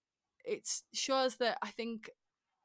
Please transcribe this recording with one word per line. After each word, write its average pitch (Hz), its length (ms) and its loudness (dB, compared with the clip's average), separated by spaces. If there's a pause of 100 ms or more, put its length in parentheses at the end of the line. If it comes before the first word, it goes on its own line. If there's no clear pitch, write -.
(440)
it - 240 -4 (280)
shows 262 400 2
that 233 260 2
I 208 80 -4
think 226 400 -6 (560)